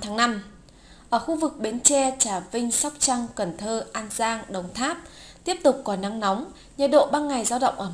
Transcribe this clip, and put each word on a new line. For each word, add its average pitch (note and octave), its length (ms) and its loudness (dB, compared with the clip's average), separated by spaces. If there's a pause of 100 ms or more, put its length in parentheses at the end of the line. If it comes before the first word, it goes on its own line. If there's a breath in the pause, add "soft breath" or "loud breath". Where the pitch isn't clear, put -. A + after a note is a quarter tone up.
tháng G#3 140 -6
năm. A3+ 280 2 (680 loud breath)
Ở A#3 100 2
khu D#4+ 160 -2
vực D#4 240 -2
Bến A3 200 -4
Tre, C4+ 400 2
Trà G3 200 0
Vinh, A#3 320 -4
Sóc D4 280 0
Trăng, A#3+ 360 2
Cần E3+ 220 -4
Thơ, A3 360 -4
An A3 220 -6
Giang, A3+ 340 -2
Đồng F3+ 240 -8
Tháp, D4 240 -2 (460 loud breath)
tiếp F4+ 200 -2
tục C#4 200 6
có G3+ 120 -2
nắng G3+ 240 -4
nóng, G#3 260 0 (320 loud breath)
nhiệt C#4 140 4
độ D4 200 8
ban D4 160 2
ngày B3 180 -2
dao A#3+ 140 0
động B3+ 180 2
ở G3+ 160 -6